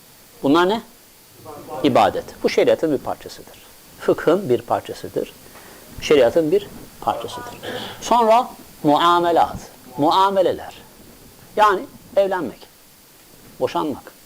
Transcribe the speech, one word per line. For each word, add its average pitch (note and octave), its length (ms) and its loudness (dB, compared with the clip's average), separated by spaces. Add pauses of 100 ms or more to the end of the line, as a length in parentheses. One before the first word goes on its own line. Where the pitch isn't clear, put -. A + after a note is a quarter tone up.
(420)
Bunlar E3 260 2
ne? A3 140 -2 (1000)
İbadet. A#2+ 420 2 (180)
Bu G3 60 0
şeriatın E3 440 2
bir B2+ 60 0
parçasıdır. - 600 -12 (420)
Fıkhın F3+ 480 0
bir A#2+ 140 0
parçasıdır. - 680 -8 (680)
Şeriatın D3 520 2
bir G3+ 140 0 (340)
parçasıdır. - 540 -8 (460)
Sonra A#3 480 2 (340)
muamelat, E3+ 720 2 (420)
muameleler. E3+ 760 0 (840)
Yani G#3 260 2 (340)
evlenmek, F#3 500 -2 (920)
boşanmak, D3 520 -6 (140)